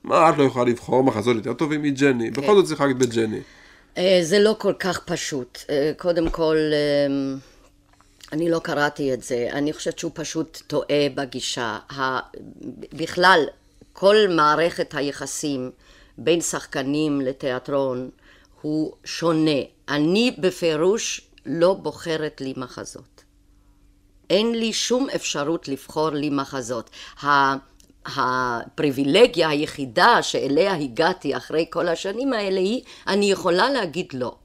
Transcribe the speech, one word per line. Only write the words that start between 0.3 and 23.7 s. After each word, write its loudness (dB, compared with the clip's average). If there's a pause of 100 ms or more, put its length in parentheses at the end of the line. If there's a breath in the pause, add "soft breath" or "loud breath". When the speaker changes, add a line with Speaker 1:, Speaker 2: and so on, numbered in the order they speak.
Speaker 1:
לא 4
יכולה 2
לבחור 2
מחזות 2
יותר -4
טובים -2
מג'ני? 2
Speaker 2:
כן. -4
Speaker 1:
בכל 4
זאת 6
שיחקת 0
בג'ני. 0 (580 soft breath)
Speaker 2:
אה, 4
זה 2
לא 4
כל 0
כך -4
פשוט. -6 (100)
אה, 0
קודם 0
כל, 0
אה, 0 (960 soft breath)
אני -2
לא 0
קראתי -2
את -6
זה. -4
אני -2
חושבת -8
שהוא -6
פשוט -8
טועה 0
בגישה. -6 (120)
ה-, -2 (760)
בכלל, 4 (480)
כל 6 (140)
מערכת 2
היחסים -6 (460 soft breath)
בין 0
שחקנים -2
לתיאטרון -4 (520 soft breath)
הוא -4 (100)
שונה. 0 (280)
אני 2
בפירוש 0 (240)
לא 2
בוחרת -6
לי -6
מחזות. -14 (1040)